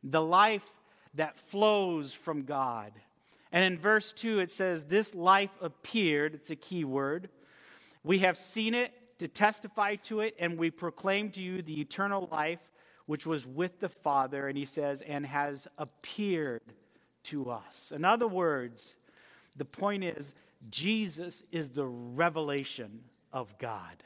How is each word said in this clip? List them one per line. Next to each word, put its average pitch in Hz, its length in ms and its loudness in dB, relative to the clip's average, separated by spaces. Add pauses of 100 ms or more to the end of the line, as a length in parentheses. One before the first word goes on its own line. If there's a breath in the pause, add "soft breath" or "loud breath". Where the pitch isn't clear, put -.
The 143 180 2
life 196 500 4 (440 soft breath)
that 151 240 -2
flows 196 720 2
from 151 300 -4
God. 127 500 -4 (600 soft breath)
And 175 120 6
in 185 140 2
verse 208 340 4
two, 226 260 0
it 175 120 0
says, 175 340 0
"This 202 300 0
life 190 360 6 (120)
appeared," 156 720 2
it's 147 160 -14
a 156 60 -6
key 170 280 -4
word. 139 460 -2 (720 loud breath)
"We 185 160 4
have 185 180 4
seen 220 380 -2
it, 240 180 0 (260)
to 165 100 -6
testify 208 680 0
to 214 240 -4
it, 214 180 -2
and 170 180 -2
we 165 140 2
proclaim 196 600 -2
to 190 100 -10
you 185 180 -4
the 156 180 -8
eternal 196 540 -2
life 160 380 -2 (340 soft breath)
which 147 220 -4
was 151 200 -2
with 175 320 -4
the 185 120 -4
Father," 139 580 0
and 135 80 -4
he 139 80 -4
says, 143 380 -4
"and 143 240 -6
has 143 500 -4
appeared 151 840 -4 (640 soft breath)
to 135 260 -6
us." - 420 -12
In 151 140 0
other 233 200 4
words, 147 680 -2 (640 soft breath)
the 139 100 -6
point 196 380 -2
is, 156 280 -6 (380 soft breath)
Jesus 175 720 -2 (100)
is 160 160 -4
the 135 160 -2
revelation 127 1200 -2 (260)
of 113 280 -8
God. 95 480 -10